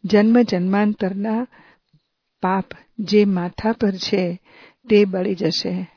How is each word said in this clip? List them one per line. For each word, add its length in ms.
જન્મ 380
જન્માંતરના 1040
પાપ 220
જે 260
માથા 480
પર 240
છે 440
તે 140
બળી 300
જશે. 520